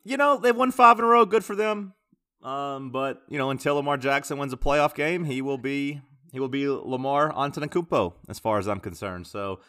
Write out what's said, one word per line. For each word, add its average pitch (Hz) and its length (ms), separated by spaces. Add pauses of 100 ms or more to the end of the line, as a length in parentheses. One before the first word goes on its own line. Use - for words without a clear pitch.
You 254 140
know, 285 200
they've 226 180
won 254 160
five 233 280
in 233 60
a - 20
row. 233 180
Good 214 200
for 202 100
them. 208 380 (500)
Um, 135 480
but, 135 380
you 127 80
know, 135 120
until 143 260
Lamar 143 220
Jackson 139 400
wins 139 140
a 127 60
playoff 147 360
game, 170 300
he 135 180
will 139 160
be, 139 440 (320)
he 131 80
will 135 80
be 139 180
Lamar 139 640
Antetokounmpo 143 800 (140)
as - 120
far 107 200
as 95 80
I'm 98 140
concerned. 90 460
So 98 420